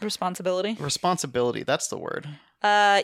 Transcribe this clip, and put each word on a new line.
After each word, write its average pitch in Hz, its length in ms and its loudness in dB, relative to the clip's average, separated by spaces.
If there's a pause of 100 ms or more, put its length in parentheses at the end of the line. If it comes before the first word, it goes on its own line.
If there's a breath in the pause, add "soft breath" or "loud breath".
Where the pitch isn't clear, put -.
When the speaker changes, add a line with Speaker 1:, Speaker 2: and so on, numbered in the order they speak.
Speaker 1:
Responsibility. 185 800 -4
Speaker 2:
Responsibility. 127 800 -2
That's - 260 -2
the - 100 -6
word. - 300 -8 (340 loud breath)
Speaker 1:
Uh, 208 420 6